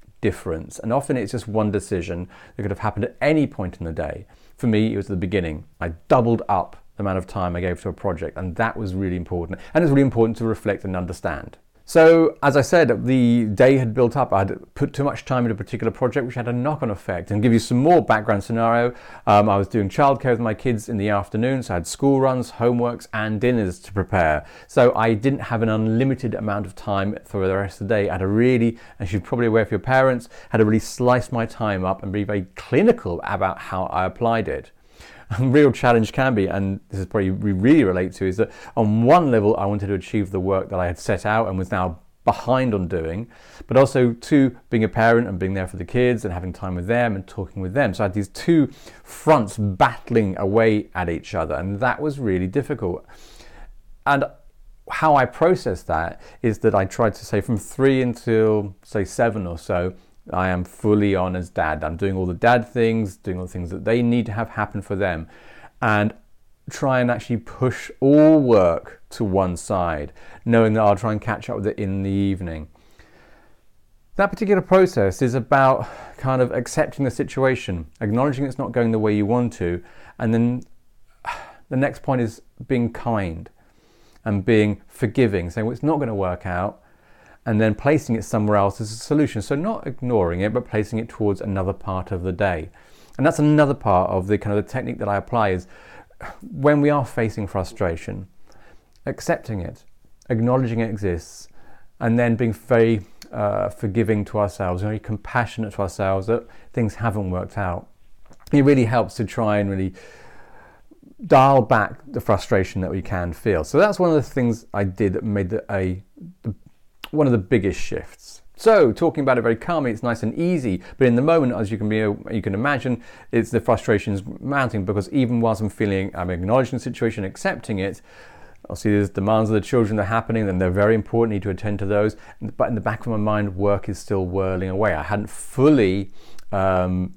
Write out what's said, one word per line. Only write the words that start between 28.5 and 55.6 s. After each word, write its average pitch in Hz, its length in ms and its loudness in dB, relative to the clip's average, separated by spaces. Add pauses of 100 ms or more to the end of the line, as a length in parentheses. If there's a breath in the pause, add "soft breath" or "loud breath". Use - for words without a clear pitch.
as 95 140 -6
you're 95 80 0
probably 120 260 -2
aware 110 180 4
for 110 100 -4
your 92 40 -2
parents, 131 480 2 (220 loud breath)
had 117 80 0
to 110 80 6
really 107 140 4
slice 123 520 0
my 117 140 -2
time 101 400 -4
up 95 180 -2
and 98 80 -6
be 104 140 -2
very 101 220 -4 (100)
clinical 147 680 2
about 95 360 -2
how 92 260 -6
I 92 180 -2
applied 113 460 0
it. 69 220 -8 (580 loud breath)
<laughs> 101 100 -4
A 127 40 2
real 135 300 6
challenge 117 400 2
can 131 200 2
be, 98 140 2
and 98 400 -2
this 95 140 -6
is 90 40 -4
probably 95 260 -2
we 101 200 -2
really 120 320 4
relate 92 300 0
to, 98 120 -6
is 92 120 -2
that 110 120 0 (280 loud breath)
on 110 260 2
one 156 260 6
level 107 280 4
I 98 80 -2
wanted 101 220 -2
to 101 60 -2
achieve 95 380 -4
the 101 80 -2
work 95 300 0
that 92 100 -4
I 90 80 0
had 87 100 -4
set - 280 -4
out 107 240 0
and 95 80 -4
was 92 120 -4
now 92 300 -4 (240)
behind 123 500 0
on 92 140 -2
doing, 87 400 -6 (400 loud breath)
but 117 80 -4
also, 127 380 4
two, 135 420 2 (140)
being 110 160 2
a - 20 -2
parent 117 400 4
and 95 100 -6
being 95 160 -2
there 92 140 -4
for - 80 -12
the 90 80 -10
kids 123 400 0
and 92 100 -4
having 90 200 -6
time 92 220 -6
with 90 120 -6
them 117 260 0
and 95 140 -8
talking 98 340 -10
with 92 120 -6
them. 123 200 0
So 107 120 -2
I - 0 -
had 92 80 -2
these 101 160 -4
two 165 420 2 (320 loud breath)
fronts 135 540 0
battling 107 800 0
away 104 580 2
at 87 140 -2
each 85 260 -6
other, 80 200 -2
and 95 260 -4
that 123 200 -2
was 143 180 -4
really 95 280 -2
difficult. - 580 -6 (1000 loud breath)
And 139 180 2 (680)
how 156 260 2
I 127 80 4
process 160 580 0